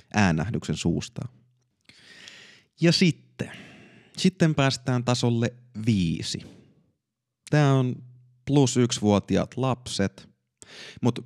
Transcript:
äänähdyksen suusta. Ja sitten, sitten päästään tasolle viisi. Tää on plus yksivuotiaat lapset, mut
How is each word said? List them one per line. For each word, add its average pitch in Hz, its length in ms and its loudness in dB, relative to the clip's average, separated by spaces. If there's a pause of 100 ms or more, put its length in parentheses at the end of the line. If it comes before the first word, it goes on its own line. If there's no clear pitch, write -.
(140)
äänähdyksen 80 640 0
suusta. - 460 -6 (1600)
Ja 170 100 4
sitten, - 600 0 (680)
sitten 165 380 2
päästään 131 480 0
tasolle 120 500 0 (320)
viisi. 90 540 0 (1080)
Tää 147 240 2
on 127 220 0 (500)
plus 139 320 2
yksivuotiaat 104 800 0
lapset, - 720 -4 (720)
mut 123 240 0